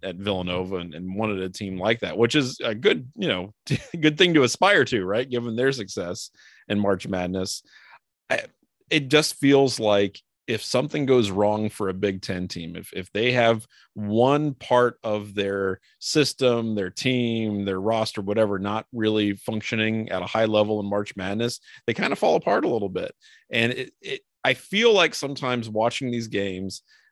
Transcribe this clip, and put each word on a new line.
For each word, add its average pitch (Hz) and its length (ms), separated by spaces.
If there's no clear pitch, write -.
at 92 140
Villanova 92 600
and, 87 180
and 92 200
wanted 104 280
a 92 80
team 95 280
like 110 220
that, 82 160
which 117 180
is 127 260
a 113 140
good, 139 400
you 196 140
know, 98 240
<laughs> - 260
good 151 160
thing 180 160
to 147 120
aspire 175 420
to, 101 180
right? 113 240
Given 120 280
their 131 160
success 95 580
in 104 120
March 98 260
Madness. 92 560
I, 131 140
it 143 220
just 151 240
feels 139 440
like 101 400
if 113 120
something 147 460
goes 123 240
wrong 104 400
for 98 180
a 92 60
Big 98 260
Ten 90 280
team, 85 260
if, 87 180
if 92 200
they 117 180
have 117 340
one 127 600
part 123 500
of 104 320
their 98 420
system, 120 760
their 95 160
team, 113 720
their 95 160
roster, 110 400
whatever, 101 380
not 104 340
really 107 420
functioning 110 760
at 92 120
a 90 60
high 110 200
level 107 340
in 101 100
March 104 240
Madness, 104 460
they 113 80
kind - 180
of - 60
fall - 160
apart 202 300
a - 40
little 104 200
bit. 92 260
And 117 220
it, 127 200
it, - 180
I 131 120
feel 220 380
like 170 220
sometimes 127 540
watching 117 420
these 117 160
games 98 560